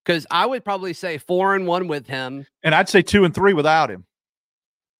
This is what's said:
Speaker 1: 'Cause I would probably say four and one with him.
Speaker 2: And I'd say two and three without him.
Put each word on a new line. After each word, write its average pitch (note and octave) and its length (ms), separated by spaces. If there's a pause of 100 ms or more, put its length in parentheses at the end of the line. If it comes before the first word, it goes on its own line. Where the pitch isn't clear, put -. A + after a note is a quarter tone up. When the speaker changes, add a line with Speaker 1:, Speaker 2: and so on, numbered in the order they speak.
Speaker 1:
'Cause E3 260
I F3+ 160
would B3+ 200
probably F#3+ 260
say E3 260
four F#3+ 380
and F#3+ 120
one F3+ 200
with D3 180
him. C3 400 (180)
Speaker 2:
And D#3 120
I'd F#3+ 140
say F#3+ 120
two G3+ 220
and E3+ 100
three G3 200
without D#3 360
him. F#2 160 (960)